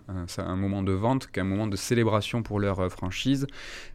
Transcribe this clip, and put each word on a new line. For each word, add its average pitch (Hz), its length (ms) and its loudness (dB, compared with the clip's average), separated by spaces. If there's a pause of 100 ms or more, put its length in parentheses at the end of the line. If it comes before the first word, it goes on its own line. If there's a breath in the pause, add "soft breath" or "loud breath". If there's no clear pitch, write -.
un, 90 180 -6
ça, 95 160 -6
un 90 140 -2
moment 98 260 0
de 95 80 2
vente 113 360 2
qu'un 92 180 -2
moment 98 220 0
de 104 100 -2
célébration 110 640 2
pour 104 160 -2
leur, 98 200 2
euh, 92 100 2
franchise. 135 580 0 (480 loud breath)